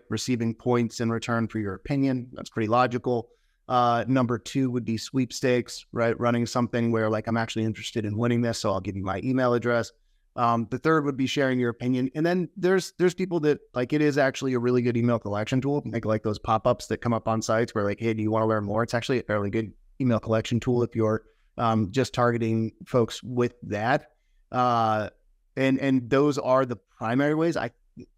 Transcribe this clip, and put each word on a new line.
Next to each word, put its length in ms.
Receiving 440
points 480
in 80
return 400
for 100
your 140
opinion. 580
That's 180
pretty 200
logical. 580
Uh, 400
number 300
two 320
would 160
be 100
sweepstakes, 960
right? 280
Running 260
something 460
where, 180
like, 160
"I'm 100
actually 300
interested 400
in 100
winning 260
this, 180
so 120
I'll 80
give 160
you 80
my 200
email 320
address." 360
Um, 340
the 80
third 280
would 120
be 80
sharing 340
your 120
opinion. 420
And 100
then 320
there's, 440
there's 160
people 240
that, 180
like, 180
it 100
is 180
actually 340
a 60
really 240
good 120
email 220
collection 440
tool. 200
Think, 240
like, 160
those 160
pop-ups 500
that 100
come 140
up 160
on 140
sites 320
where, 100
like, 160
"Hey, 140
do 80
you 80
wanna 160
learn 200
more?" 180
It's 100
actually 260
a 40
fairly 260
good 240
email 200
collection 400
tool 240
if 120
you're, 280
um, 340
just 220
targeting 580
folks 380
with 400
that. 480
Uh, 580
and, 220
and 280
those 300
are 300
the 80
primary 580
ways. 240
I, 140